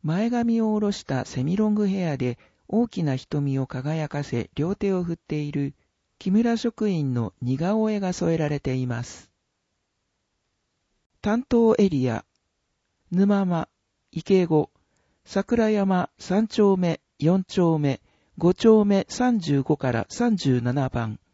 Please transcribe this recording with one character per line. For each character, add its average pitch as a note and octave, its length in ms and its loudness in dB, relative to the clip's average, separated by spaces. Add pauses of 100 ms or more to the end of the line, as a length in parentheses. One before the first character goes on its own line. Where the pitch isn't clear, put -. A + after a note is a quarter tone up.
前 F3+ 260 -2
髪 A#3 320 0
を A3 120 0
下 G#3+ 60 0
ろ G#3 120 0
し - 120 -8
た C3 220 -4
セ B2+ 180 -6
ミ D#3+ 120 -2
ロ G#3+ 140 0
ン G#3 60 0
グ G#3 120 0
ヘ F#3+ 200 -2
ア C#3+ 100 -4
で B2 200 -4 (300)
大 A#3 200 0
き F#3 160 -6
な C#3+ 120 0
瞳 C#3 440 -4
を C3 80 -4
輝 D3 420 -6
か D3 140 -6
せ、 A#2+ 320 -6
両 E3+ 200 -2
手 G3+ 160 -2
を F#3 120 -2
振 E3+ 100 -6
っ E3 40 -8
て - 200 -8
い D3 140 -6
る C#3 220 -4 (460)
木 F#3 120 -4
村 A#3 260 2
職 A3 320 -2
員 D3 240 -2
の A#2 280 -4
似 B2+ 160 -2
顔 G#3+ 320 0
絵 G#3+ 100 -4
が F#3 140 -4
添 E3 220 -2
え - 20 -2
ら D#3 120 -2
れ D3 100 -4
て C3 160 -4
い B2+ 120 -4
ま A#2+ 160 -6
す。 - 280 -18 (1900)
担 A3+ 220 0
当 A#3 340 4
エ G3 120 4
リ C3 200 0
ア、 A2 140 -4 (880)
沼 G3 340 2
間、 F3 220 -2 (440)
池 F#3 360 2
子、 D#3 240 0 (540)
桜 A3 440 0
山 G3 480 2
三 G#3+ 300 0
丁 G3+ 300 4
目、 F3 240 -2 (180)
四 F3+ 240 2
丁 E3+ 340 2
目、 C#3+ 220 0 (380)
五 F3 160 4
丁 A3 320 6
目 G3 240 2
三 B3 300 0
十 D3 220 0
五 D3 140 0
か C3 160 -2
ら A2+ 180 -2
三 A#3 280 0
十 B2+ 240 2
七 C3 280 -2
番。 A2+ 300 -6 (140)